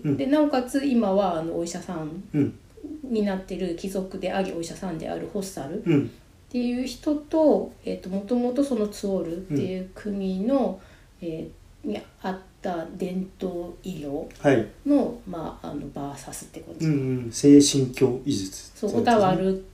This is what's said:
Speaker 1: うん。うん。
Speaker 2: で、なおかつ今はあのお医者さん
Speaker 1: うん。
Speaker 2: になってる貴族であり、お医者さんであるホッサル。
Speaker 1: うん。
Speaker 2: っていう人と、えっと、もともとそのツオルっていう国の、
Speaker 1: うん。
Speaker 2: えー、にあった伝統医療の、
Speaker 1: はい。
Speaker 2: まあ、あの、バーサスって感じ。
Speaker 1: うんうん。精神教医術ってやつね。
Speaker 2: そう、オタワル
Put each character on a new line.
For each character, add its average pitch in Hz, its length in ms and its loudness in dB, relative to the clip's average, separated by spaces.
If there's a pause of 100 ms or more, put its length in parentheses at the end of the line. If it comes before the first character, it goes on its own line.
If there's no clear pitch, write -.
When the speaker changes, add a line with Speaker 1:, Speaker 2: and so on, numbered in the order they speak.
Speaker 1:
う - 60 0
ん。 - 20 4
う 254 40 2
ん。 - 20 2
Speaker 2:
で、 262 100 -2
な 302 160 6
お 294 60 4
か 254 160 2
つ 269 200 -2
今 233 280 4
は 185 260 2
あ 160 60 -2
の 165 120 -4
お 170 60 -2
医 170 60 -4
者 175 120 -8
さ 180 140 -8
ん 156 160 -6 (240)
Speaker 1:
う 151 60 4
ん。 117 180 0 (460)
Speaker 2:
に 226 180 0
な 196 140 0
っ 190 60 -8
て 185 140 -8
る 175 200 -4
貴 190 120 -8
族 190 300 -6
で 180 140 -4
あ 190 100 0
り、 185 100 -4
お 170 80 -6
医 165 40 -6
者 - 100 -10
さ 190 160 -8
ん 160 80 -6
で - 100 -8
あ 170 80 -6
る 170 160 -8
ホ 208 60 -6
ッ 190 60 -2
サ 139 240 -10
ル。 185 180 -8
Speaker 1:
う 165 80 6
ん。 123 160 2 (440)
Speaker 2:
っ - 20 -6
て 247 40 0
い 247 240 -2
う - 20 -6
人 - 300 -2
と、 294 560 2 (120)
え 185 100 -6
っ - 60 -10
と、 - 80 -12
も 196 120 -4
と 226 160 -2
も 247 160 0
と 269 100 2
そ 262 140 0
の 208 100 0
ツ 208 220 -6
オ 185 160 0
ル 165 140 -6
っ - 20 -8
て 156 140 -6
い 185 260 -2
う 185 120 -10
国 196 540 -4
の、 240 340 0 (400)
Speaker 1:
う 175 40 -12
ん。 170 40 -8
Speaker 2:
え 160 200 -8 (360)
ー、 - 40 -6
に 208 120 -6 (220)
あ 190 80 -4
っ 190 80 -6 (240)
た 170 240 -4 (100)
伝 185 300 -4 (160)
統 175 400 -6
医 180 140 -8
療 147 100 -10
の、 143 220 -6 (100)
Speaker 1:
は 143 140 4
い。 110 140 2 (600)
Speaker 2:
ま 160 320 -10
あ、 165 100 -12
あ 156 40 -8
の、 147 140 -10
バ 139 260 -10
ー - 20 -14
サ - 160 -16
ス - 120 -14
っ - 60 -18
て - 100 -16
感 - 180 -16
じ。 165 80 -2
Speaker 1:
う 156 40 4
ん - 20 4 (320)
う 117 40 -8
ん。 110 40 -8
精 143 280 10
神 139 320 4
教 - 320 2
医 143 80 0
術 101 380 -6
っ - 80 -20
て 214 80 -2
や 202 60 -2
つ - 0 -
ね。 - 0 -
Speaker 2:
そ 233 60 0
う、 240 40 4
オ - 20 -2
タ 233 140 6
ワ 190 160 6
ル 190 400 0